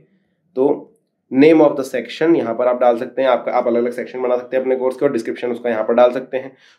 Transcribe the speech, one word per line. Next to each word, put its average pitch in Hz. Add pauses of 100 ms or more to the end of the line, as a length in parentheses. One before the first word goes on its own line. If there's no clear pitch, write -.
(560)
तो 135 (440)
name 151
of 147
the 131
section 156
यहाँ 113
पर 123
आप 123
डाल 120
सकते 127
हैं। 135
आपका, 120
आप 123
अलग-अलग 120
section 123
बना 123
सकते 123
हैं 131
अपने 131
course 127
के 143
और 139
description 120
उसका 120
यहाँ 110
पर 117
डाल 123
सकते 131
हैं। 131 (220)